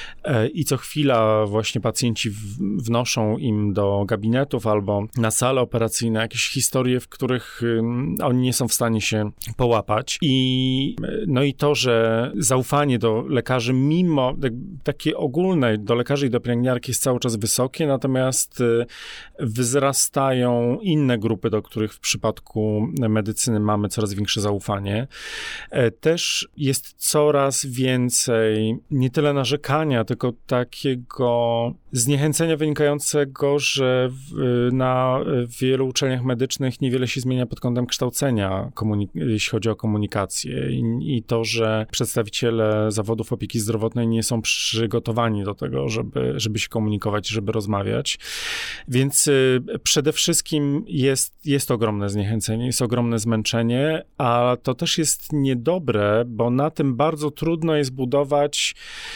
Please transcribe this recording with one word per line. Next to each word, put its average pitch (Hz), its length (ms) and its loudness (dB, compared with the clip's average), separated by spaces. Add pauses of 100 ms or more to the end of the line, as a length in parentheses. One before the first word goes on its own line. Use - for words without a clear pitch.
(240)
e, 120 240 2
i - 160 -2
co 135 120 0
chwila 113 680 2
właśnie 107 340 -2
pacjenci 113 500 -2
w-, 123 540 -4
wnoszą 117 540 0
im 104 340 0
do 101 360 2
gabinetów 117 580 0
albo 104 360 2 (140)
na 113 140 2
sale 127 300 0
operacyjne 113 600 0
jakieś 113 300 -2
historie, 127 500 0
w - 80 -20
których, - 540 -4
ym, 120 500 0 (100)
oni 127 200 2
nie 127 100 2
są 120 160 0
w - 60 0
stanie 113 260 0
się 107 300 -2 (260)
połapać. 117 640 0
I, 131 720 0 (300)
no 135 160 2
i 143 120 0
to, 147 200 2
że 113 640 2
zaufanie 131 640 2
do 110 300 2
lekarzy, 127 440 0
mimo 143 680 4
tak-, 127 100 0 (300)
takie - 340 -2
ogólne, 147 640 2
do 107 160 0
lekarzy 139 320 2
i 123 40 2
do 117 100 0
pielęgniarek 123 480 0
jest 123 140 -2
cały 127 180 2
czas 117 160 0
wysokie, 127 500 0
natomiast, 131 760 0
y, 120 260 4 (540)
wzrastają 127 1400 2
inne 151 360 2
grupy, 110 320 0
do 104 120 0
których 107 320 -4
w - 60 -20
przypadku 107 880 -2 (200)
medycyny 107 520 0
mamy 104 280 2
coraz 101 260 -2
większe 104 260 -2
zaufanie. 101 680 -2 (640)
E, 123 200 2
też - 680 0
jest - 400 -2
coraz 143 720 2
więcej 120 1120 2 (120)
nie 131 200 2
tyle 147 220 2
narzekania, 139 720 0
tylko 123 280 -2 (140)
takiego 123 1300 0 (200)
zniechęcenia 143 640 2
wynikającego, 147 1000 0
że 127 520 0
w, 127 640 0
na 127 460 2 (420)
wielu 131 280 2
uczelniach 127 360 -2
medycznych 131 560 -2
niewiele 127 280 0
się 135 120 -4
zmienia 127 260 0
pod - 140 -10
kątem 123 260 0
kształcenia 104 880 0
komunik-, 104 400 0
jeśli 117 360 0
chodzi 110 180 0
o 107 80 0
komunikację 107 920 -2
i, 127 120 -2 (340)
i 110 60 0
to, 113 220 0
że 110 460 0
przedstawiciele 110 1040 0
zawodów 107 400 -2
opieki 113 280 -4
zdrowotnej 113 480 0
nie 113 140 2
są 113 200 -2
przygotowani 113 1040 0
do 98 100 -4
tego, 131 340 -4
żeby, 113 480 -2
żeby 110 220 -2
się - 100 -4
komunikować, 104 600 -2
żeby 107 240 -2
rozmawiać. 107 640 -2 (720)
Więc, 131 400 2
y, 131 320 4 (220)
przede 147 300 2
wszystkim 147 760 0
jest, 135 580 0
jest 139 240 0
ogromne 107 380 0
zniechęcenie, 110 580 -2
jest 127 160 0
ogromne 117 360 2
zmęczenie, 117 880 0 (140)
a 123 440 2
to 127 120 0
też 170 240 -2
jest - 340 -2
niedobre, 123 920 2
bo 117 240 -2
na 139 200 2
tym 139 260 -2
bardzo 151 340 0
trudno 160 440 -2
jest 143 180 0
budować, 139 800 0 (420)